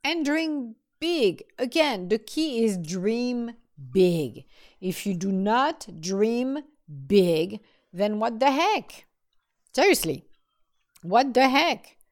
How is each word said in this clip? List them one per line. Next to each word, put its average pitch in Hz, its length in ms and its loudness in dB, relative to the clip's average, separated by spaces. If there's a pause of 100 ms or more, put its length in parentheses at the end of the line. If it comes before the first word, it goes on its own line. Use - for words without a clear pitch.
And 311 220 -2
dream 294 500 -2 (240)
big. 302 440 0 (140)
Again, 247 520 -2
the 220 100 0
key 269 440 -4
is 202 140 0
dream 233 760 -4 (380)
big. 160 540 2 (340)
If 185 280 -6
you 196 80 -2
do 190 160 -4
not 226 560 0 (120)
dream 233 600 -2 (480)
big, 185 520 2 (320)
then 208 280 -2
what 226 200 -2
the 269 120 4
heck? 339 560 -2 (680)
Seriously, 170 520 2 (760)
what 233 320 2
the 262 160 6
heck? 285 480 0 (140)